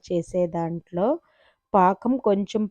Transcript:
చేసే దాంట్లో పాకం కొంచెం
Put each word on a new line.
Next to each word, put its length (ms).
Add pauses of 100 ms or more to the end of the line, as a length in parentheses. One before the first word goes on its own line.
చేసే 340 (140)
దాంట్లో 500 (720)
పాకం 360 (140)
కొంచెం 440